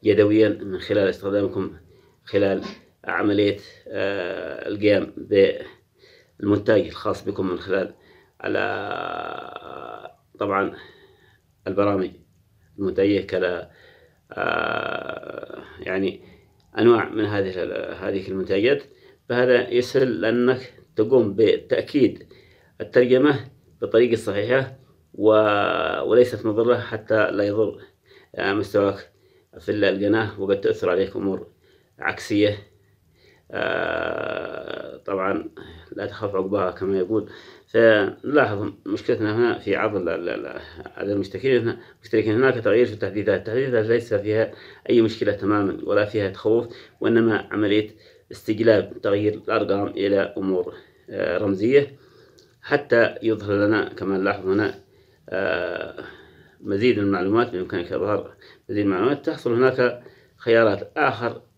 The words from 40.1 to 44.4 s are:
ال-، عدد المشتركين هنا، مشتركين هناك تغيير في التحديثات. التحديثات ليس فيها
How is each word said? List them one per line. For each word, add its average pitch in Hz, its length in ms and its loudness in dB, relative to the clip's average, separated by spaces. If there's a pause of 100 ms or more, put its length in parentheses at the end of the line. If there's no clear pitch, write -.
ال-، - 320 -8 (360)
عدد 98 140 -4
المشتركين 101 520 0
هنا، 117 160 -4 (240)
مشتركين 107 320 0
هناك 127 200 4
تغيير 113 320 2
في 107 60 -6
التحديثات. 98 480 -2
التحديثات 117 460 -2
ليس 113 280 0
فيها 107 380 0 (380)